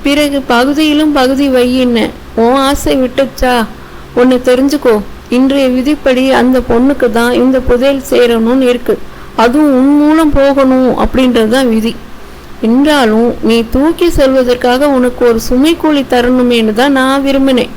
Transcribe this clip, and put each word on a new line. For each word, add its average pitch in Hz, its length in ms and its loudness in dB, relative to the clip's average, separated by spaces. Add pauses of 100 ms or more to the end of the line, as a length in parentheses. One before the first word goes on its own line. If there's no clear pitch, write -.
பிறகு 285 380 0
பகுதியிலும் 294 720 0
பகுதி 269 380 0
வையின்ன. 247 600 0 (260)
உன் 233 200 2
ஆசை 277 420 0
விட்டுச்சா? 247 680 -2 (500)
ஒன்னு 247 300 2
தெரிஞ்சுக்கோ, 254 560 0 (280)
இன்றைய 262 380 2
விதிப்படி 262 640 0
அந்த 247 380 2
பொண்ணுக்கு 254 420 0
தான் 233 220 0
இந்த 254 260 2
புதையல் 254 500 0
சேரணும்னு 240 520 2
இருக்கு. 240 380 0 (360)
அதுவும் 269 380 2
உன் 285 340 2
மூலம் 311 240 2
போகணும் 269 680 2
அப்படின்றது 247 500 0
தான் 254 220 0
விதி. 220 260 -2 (680)
என்றாலும் 240 800 2
நீ 226 300 0
தூக்கி 330 380 0
செல்வதற்காக 262 800 0
உனக்கு 247 380 0
ஒரு 226 120 2
சுமை 277 380 0
கூலி 294 320 0
தரணுமேனு 240 640 0
தான் 254 180 0
நான் 269 340 0
விரும்பினேன். 269 520 0